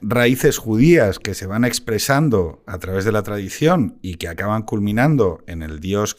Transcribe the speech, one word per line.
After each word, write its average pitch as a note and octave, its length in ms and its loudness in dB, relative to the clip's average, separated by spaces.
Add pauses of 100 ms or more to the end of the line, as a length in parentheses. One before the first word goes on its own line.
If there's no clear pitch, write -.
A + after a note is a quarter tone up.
raíces A#2+ 560 2
judías A2+ 640 4
que G2+ 140 -8
se - 120 -12
van G#2+ 180 0
expresando A#2 1000 0
a F#2 120 -12
través F#2+ 260 -4
de A2 80 2
la G#2+ 100 0
tradición G#2 800 -2
y F2+ 140 -8
que F2+ 100 -8
acaban G2 380 -4
culminando G#2+ 840 2
en E2 160 -10
el D#2 160 -10
Dios G2 400 -2